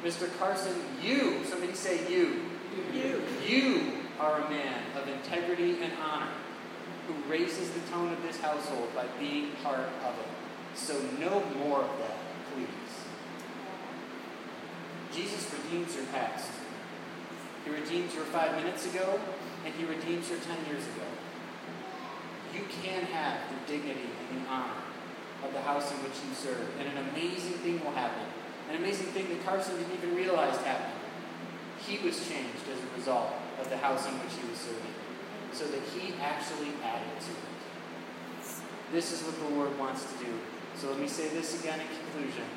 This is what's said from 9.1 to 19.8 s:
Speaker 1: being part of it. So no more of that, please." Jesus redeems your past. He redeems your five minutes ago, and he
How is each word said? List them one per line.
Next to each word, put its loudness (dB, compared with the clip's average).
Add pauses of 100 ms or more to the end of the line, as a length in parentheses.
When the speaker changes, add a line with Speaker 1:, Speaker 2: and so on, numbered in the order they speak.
Speaker 1:
being 2 (120)
part 2 (180)
of 2
it. -4 (440)
So -2 (260)
no 6 (140)
more 6
of 2
that, 0 (360)
please." -2 (2500)
Jesus -2
redeems 0
your -2
past. 0 (1160)
He -2
redeems 0
your 0
five 4
minutes 0
ago, 4 (460)
and -4
he 0